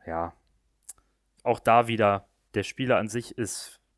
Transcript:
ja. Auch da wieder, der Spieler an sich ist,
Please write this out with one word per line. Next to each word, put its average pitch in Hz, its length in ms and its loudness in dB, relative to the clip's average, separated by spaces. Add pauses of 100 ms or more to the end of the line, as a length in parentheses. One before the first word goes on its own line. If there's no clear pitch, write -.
ja. 82 280 -6 (1120)
Auch 117 160 0
da 117 280 4
wieder, 104 400 2 (260)
der 101 100 -2
Spieler 127 340 -2
an 107 100 0
sich 117 300 -8
ist, - 420 -8 (180)